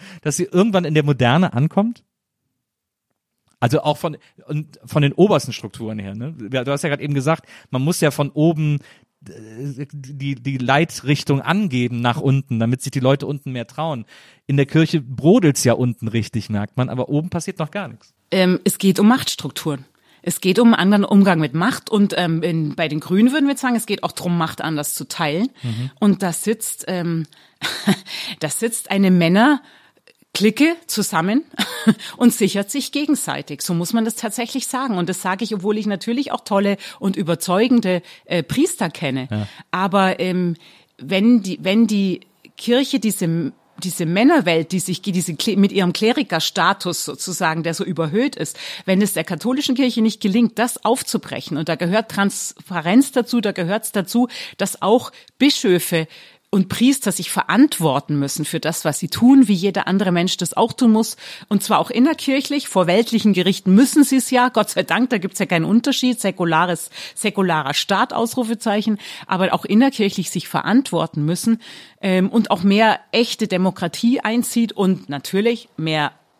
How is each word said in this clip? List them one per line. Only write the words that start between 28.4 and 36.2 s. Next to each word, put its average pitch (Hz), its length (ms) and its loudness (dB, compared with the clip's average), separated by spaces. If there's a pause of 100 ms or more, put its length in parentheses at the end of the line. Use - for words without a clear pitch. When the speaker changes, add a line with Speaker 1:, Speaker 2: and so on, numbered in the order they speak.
Speaker 2:
sitzt - 400 -6
eine 196 200 4
Männerclique 214 1700 2 (100)
zusammen 208 580 -2 (360)
<laughs> - 380 -2
und 240 160 4
sichert 202 360 -2
sich - 220 -6
gegenseitig. 156 720 -4
So - 100 -4
muss 170 220 -2
man 226 100 2
das 226 120 -4
tatsächlich 240 500 -6
sagen. 247 320 -4
Und 175 100 -2
das 185 140 -6
sage 190 200 -4
ich, 220 120 -4
obwohl 208 240 -2
ich 214 80 -6
natürlich 233 460 -4